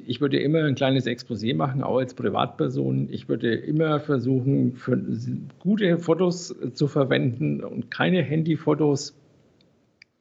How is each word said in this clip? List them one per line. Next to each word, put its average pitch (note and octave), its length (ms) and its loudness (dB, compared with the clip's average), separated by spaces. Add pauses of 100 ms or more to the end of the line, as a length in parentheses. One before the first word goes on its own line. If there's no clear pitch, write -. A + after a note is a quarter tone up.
ich B2 160 -4
würde C#3 180 2
immer D#3 240 2
ein C#3+ 120 2
kleines C3 300 2
Exposé A#2+ 480 -4
machen, C#3 280 -2
auch G#2 160 0
als C3 160 -2
Privatperson. C3+ 960 -2
Ich - 180 -10
würde B2+ 260 0
immer D3+ 460 0
versuchen, C3 760 0
für B2+ 220 0 (600)
gute F3+ 400 2
Fotos E3+ 560 0 (180)
zu D3+ 160 0
verwenden C#3 720 0
und - 280 -8
keine F3 320 2
Handyfotos. D3 920 0 (1080)